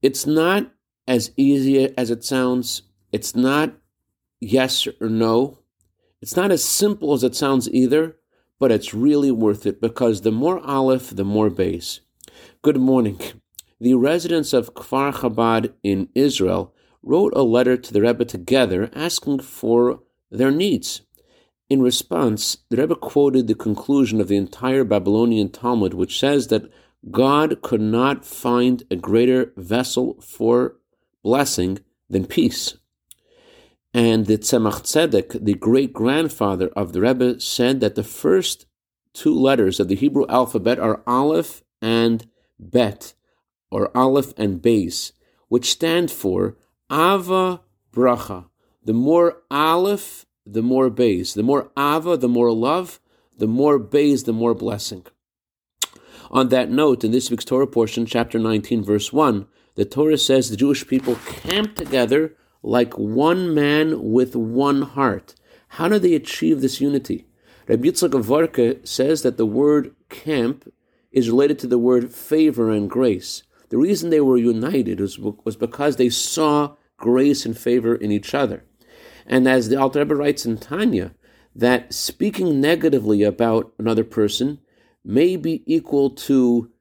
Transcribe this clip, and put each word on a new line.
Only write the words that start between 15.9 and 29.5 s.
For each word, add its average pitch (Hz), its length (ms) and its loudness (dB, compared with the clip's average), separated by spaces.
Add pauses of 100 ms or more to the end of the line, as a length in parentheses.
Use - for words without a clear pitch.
Israel 95 600 0 (260)
wrote 175 340 0
a 143 60 2
letter 123 340 4
to 127 160 -10
the 101 100 2
Rebbe 117 240 2
together 101 680 -2
asking 143 460 -4
for 120 640 0 (260)
their 131 220 0
needs. 165 500 -2 (680)
In 135 140 2
response, 123 760 -2 (120)
the 117 80 -2
Rebbe 160 180 0
quoted 131 520 0
the 110 80 0
conclusion 110 680 0
of 90 60 0
the 101 100 2
entire 127 460 0
Babylonian 104 680 2
Talmud, 107 460 -2
which 92 240 -4
says 135 300 0
that 110 200 -2 (420)
God 143 500 2
could 110 200 -2
not 123 440 0
find 123 640 0
a 98 60 -2
greater 120 600 2